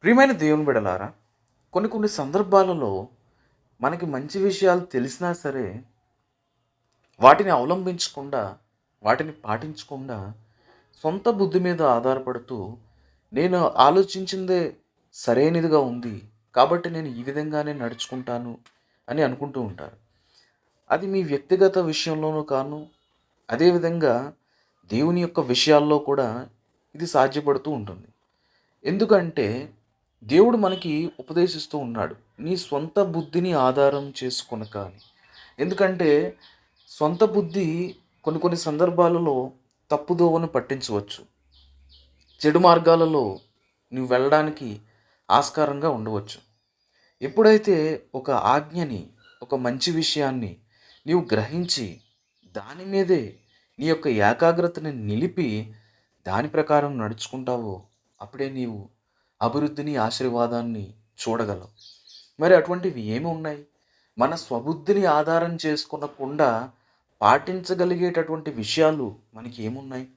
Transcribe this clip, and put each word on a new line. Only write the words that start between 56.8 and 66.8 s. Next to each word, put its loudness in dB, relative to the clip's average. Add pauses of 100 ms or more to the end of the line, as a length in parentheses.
నడుచుకుంటావో -8 (400)
అప్పుడే -10
నీవు -10 (520)
అభివృద్ధిని, -4
ఆశీర్వాదాన్ని -4
చూడగలవు. -6 (720)
మరి 8
అటువంటివి 0
ఏమి -4
ఉన్నాయి? -8 (500)
మన 0
స్వబుద్ధిని -2
ఆధారం 2
చేసుకొనకుండా -2 (520)